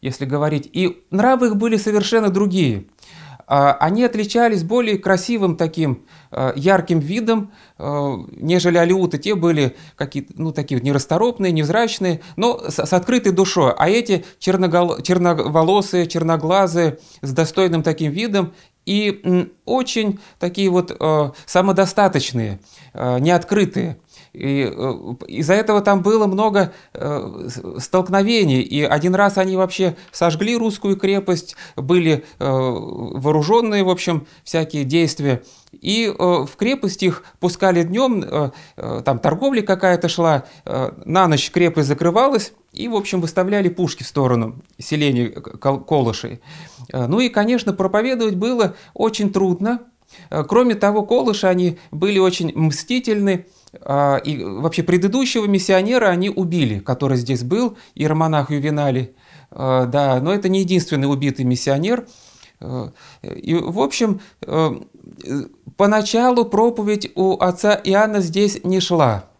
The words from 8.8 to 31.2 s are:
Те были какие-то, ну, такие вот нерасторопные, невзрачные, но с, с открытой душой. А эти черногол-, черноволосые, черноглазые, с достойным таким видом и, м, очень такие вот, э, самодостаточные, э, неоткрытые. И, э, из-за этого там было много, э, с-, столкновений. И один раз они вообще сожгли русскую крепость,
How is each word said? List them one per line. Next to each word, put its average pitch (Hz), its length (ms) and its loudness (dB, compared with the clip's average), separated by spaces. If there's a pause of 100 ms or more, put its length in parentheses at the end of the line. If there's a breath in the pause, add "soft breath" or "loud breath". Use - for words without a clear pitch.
Те 202 180 -2
были 156 400 0 (200 loud breath)
какие-то, 139 420 -8
ну, 160 140 -4
такие 139 260 -4
вот 120 80 -2
нерасторопные, 180 680 0
невзрачные, 175 680 0 (140 loud breath)
но 233 240 0 (100)
с, - 160 -4
с - 80 -2
открытой 196 380 2
душой. 180 460 2
А 160 120 2
эти 214 360 0 (140 loud breath)
черногол-, 175 640 0
черноволосые, 175 1040 2
черноглазые, 165 920 0 (220 loud breath)
с 139 120 -6
достойным 165 500 0
таким 156 280 -2
видом 196 420 -2 (320 soft breath)
и, 202 380 -2
м, 180 280 0 (140)
очень 226 540 -2 (200 loud breath)
такие 185 300 0
вот, 180 280 0
э, 151 340 0 (140 loud breath)
самодостаточные, 180 1120 0 (340 loud breath)
э, 123 260 -2
неоткрытые. 175 800 0 (360 soft breath)
И, 139 400 -2
э, 123 420 -6 (120)
из-за 139 260 0
этого 214 280 2
там 202 200 2
было 214 260 2
много, 196 460 0 (200 loud breath)
э, - 560 -8
с-, 120 340 -12
столкновений. 185 760 2
И 143 200 -2
один 151 340 2
раз 196 220 4
они 190 200 0
вообще 185 380 0 (160 loud breath)
сожгли 175 460 0
русскую 208 400 -2
крепость, 196 580 -2 (200 loud breath)